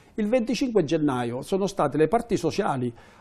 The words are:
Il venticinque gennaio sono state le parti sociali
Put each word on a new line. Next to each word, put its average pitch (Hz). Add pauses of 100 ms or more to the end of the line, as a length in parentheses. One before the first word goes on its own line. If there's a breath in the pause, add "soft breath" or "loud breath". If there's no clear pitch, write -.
(160 soft breath)
Il 208
venticinque 233
gennaio 131
sono 196
state 147
le 156
parti 220
sociali 131 (280 loud breath)